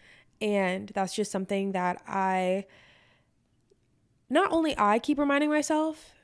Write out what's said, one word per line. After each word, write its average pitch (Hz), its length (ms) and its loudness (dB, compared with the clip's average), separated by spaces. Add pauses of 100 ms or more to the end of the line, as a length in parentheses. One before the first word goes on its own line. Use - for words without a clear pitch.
(400)
And 196 540 0
that's 190 220 -2
just 208 160 -2
something 196 400 -2
that 180 360 -2
I 190 600 0 (1600)
not 330 220 2
only 320 260 0
I 208 220 4
keep 277 180 -2
reminding 285 320 2
myself, 302 640 -2 (100)